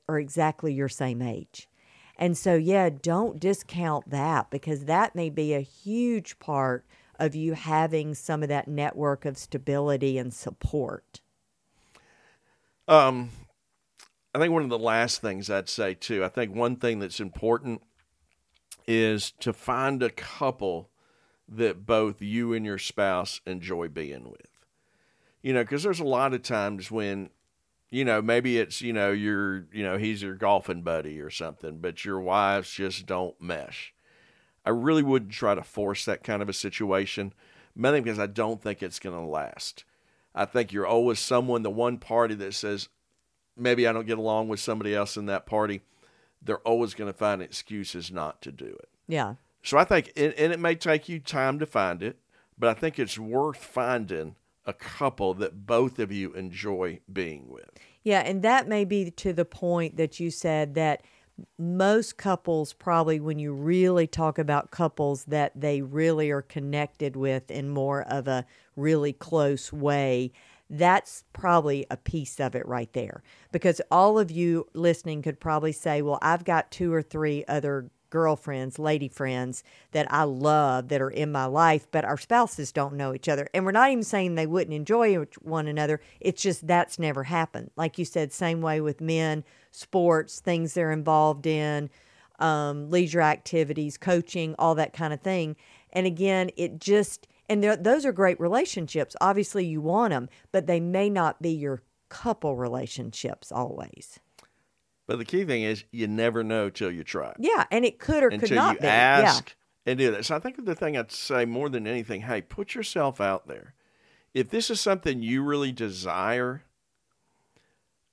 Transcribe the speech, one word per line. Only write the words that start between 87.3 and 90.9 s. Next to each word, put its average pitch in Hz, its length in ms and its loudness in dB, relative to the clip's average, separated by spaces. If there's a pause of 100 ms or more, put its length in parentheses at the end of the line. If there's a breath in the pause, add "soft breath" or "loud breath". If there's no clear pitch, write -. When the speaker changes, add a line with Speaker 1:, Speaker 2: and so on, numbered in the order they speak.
Speaker 1:
Like 160 240 -2
you 165 60 -2
said, 151 260 -2
same 165 300 -2
way 156 180 0
with 151 220 -2
men, 160 420 0 (280 soft breath)
sports, 170 680 2
things 165 340 -2
they're 160 200 0